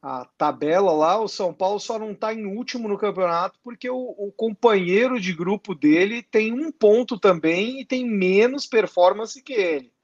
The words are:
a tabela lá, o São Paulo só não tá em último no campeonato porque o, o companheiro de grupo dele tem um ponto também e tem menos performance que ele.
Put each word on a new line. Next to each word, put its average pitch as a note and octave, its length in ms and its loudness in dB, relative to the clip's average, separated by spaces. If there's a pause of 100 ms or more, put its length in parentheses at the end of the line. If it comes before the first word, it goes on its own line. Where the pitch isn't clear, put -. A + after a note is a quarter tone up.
a C3 340 -10
tabela D#3+ 560 2
lá, D#3+ 280 2
o G#3+ 80 -4
São F3+ 260 -6
Paulo G3 240 -2
só A3+ 200 -6
não G#3+ 160 -8
tá A3 200 -4
em A3 100 -10
último A3 440 -8
no G3+ 100 -2
campeonato F#3 640 -2
porque A#3+ 260 -12
o, B3+ 80 -4
o G#3+ 360 -10
companheiro A3+ 880 2
de F#3 120 -4
grupo F#3 420 -4
dele F3+ 480 2
tem A3 300 0
um D4+ 180 -6
ponto A3 480 2
também F#3 640 0
e B3+ 40 -12
tem B3+ 200 -4
menos G#3+ 600 2
performance G3+ 760 0
que - 100 -14
ele. D#3+ 400 -2 (120)